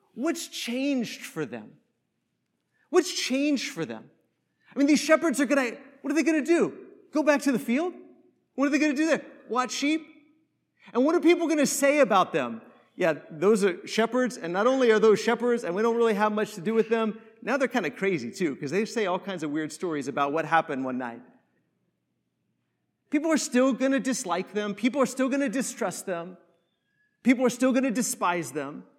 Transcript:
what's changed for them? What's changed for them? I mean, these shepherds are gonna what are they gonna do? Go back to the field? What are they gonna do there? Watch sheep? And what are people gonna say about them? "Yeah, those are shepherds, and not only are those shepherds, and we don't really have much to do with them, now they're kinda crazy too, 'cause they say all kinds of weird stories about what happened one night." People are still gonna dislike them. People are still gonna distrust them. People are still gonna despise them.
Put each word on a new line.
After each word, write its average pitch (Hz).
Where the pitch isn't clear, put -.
what's 285
changed 254
for -
them? 110
What's -
changed 277
for 165
them? 113
I -
mean, 277
these 294
shepherds 311
are 285
gonna 247
what 277
are 277
they 320
gonna 311
do? 262
Go 302
back 285
to 277
the 233
field? 311
What 269
are -
they 277
gonna 302
do 302
there? 294
Watch 247
sheep? 311
And 247
what 330
are 339
people 330
gonna 302
say 277
about 196
them? 120
"Yeah, 165
those 185
are 185
shepherds, 226
and 165
not 202
only 254
are 214
those 208
shepherds, 233
and 170
we 202
don't 233
really 226
have 214
much 208
to 185
do 202
with 220
them, 220
now 254
they're 262
kinda 190
crazy 160
too, 156
'cause 139
they 202
say 220
all 180
kinds 185
of 151
weird 151
stories 151
about 143
what 160
happened 151
one 127
night." 120
People 302
are 302
still 254
gonna 269
dislike 185
them. 208
People 247
are 247
still 262
gonna 277
distrust 202
them. 180
People 254
are 240
still 254
gonna 254
despise 175
them. 147